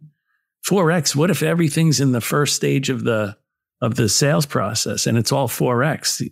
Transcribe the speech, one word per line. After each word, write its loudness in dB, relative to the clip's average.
four 2
X, 0
what 2
if 0
everything's 2
in 2
the 0
first 0
stage 0
of -4
the, -2
of 0
the 2
sales 2
process -4
and 2
it's 0
all 0
four 0
X? -2